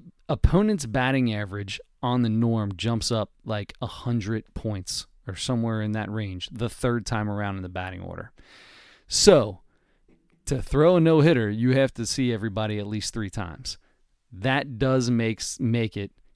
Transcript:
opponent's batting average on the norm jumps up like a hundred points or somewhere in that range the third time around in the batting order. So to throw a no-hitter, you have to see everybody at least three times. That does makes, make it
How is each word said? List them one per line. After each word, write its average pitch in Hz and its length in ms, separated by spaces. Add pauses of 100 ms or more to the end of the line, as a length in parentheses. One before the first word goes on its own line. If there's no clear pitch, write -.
(300)
opponent's 190 560
batting 127 480
average 101 440 (240)
on 123 200
the 117 60
norm 110 480
jumps 110 340
up 110 200 (140)
like 104 360
a 120 60
hundred 113 580 (100)
points - 520 (200)
or 95 80
somewhere 113 480
in 107 100
that 107 180
range 101 420
the 117 160
third 120 380
time 107 220
around 101 280
in 95 60
the 92 60
batting 92 340
order. 87 300 (760)
So 123 520 (840)
to 131 160
throw 160 340
a 170 40
no-hitter, 151 500
you 117 220
have 135 220
to 117 120
see 123 260
everybody 107 460
at 101 80
least 104 260
three 104 180
times. - 480 (540)
That 131 460
does 131 320
makes, 113 500
make 113 360
it 101 140 (260)